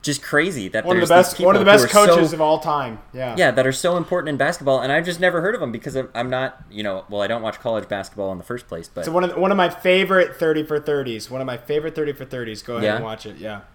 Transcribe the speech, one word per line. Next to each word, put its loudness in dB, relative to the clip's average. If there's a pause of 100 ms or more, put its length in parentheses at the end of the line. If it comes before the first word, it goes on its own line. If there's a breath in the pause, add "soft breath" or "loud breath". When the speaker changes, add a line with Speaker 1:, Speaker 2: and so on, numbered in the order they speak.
Speaker 1:
just -6
crazy -8
that -6
Speaker 2:
One 0
of 2
the 4
Speaker 1:
there's 8
these -8
Speaker 2:
best, 0
one 6
of 4
the 2
Speaker 1:
people 8
who 4
Speaker 2:
best 4
Speaker 1:
are 8
so 8
Speaker 2:
coaches 4
of -6
all 2
time. -4 (120)
Yeah. -8
Speaker 1:
Yeah, 4
that 2
are 0
so -2
important -2
in -4
basketball, 0
and -2
I've 0
just -6
never 2
heard -2
of -8
them -6
because -8
I'm, -4
I'm -4
not, -6
you -8
know, -6
well, -4
I 0
don't -4
watch -6
college -4
basketball -6
in -8
the -14
first -10
place, -12
but -10
Speaker 2:
So -4
one 2
of -2
the, -2
one 2
of 2
my 4
favorite 2
thirty 0
for -4
thirties, -4
one -8
of -6
my -8
favorite -6
thirty -4
for -12
thirties. -10
Go -10
ahead -2
Speaker 1:
Yeah. 0
Speaker 2:
and -6
watch -12
it. -16
Yeah. -12 (120)